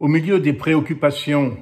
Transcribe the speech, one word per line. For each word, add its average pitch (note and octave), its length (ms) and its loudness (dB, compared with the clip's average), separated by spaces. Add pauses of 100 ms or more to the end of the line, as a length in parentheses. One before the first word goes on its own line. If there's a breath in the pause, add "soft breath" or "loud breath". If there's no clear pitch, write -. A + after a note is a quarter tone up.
au D3 80 0
milieu E3 320 2
des D3 120 2
préoccupations D3 1080 0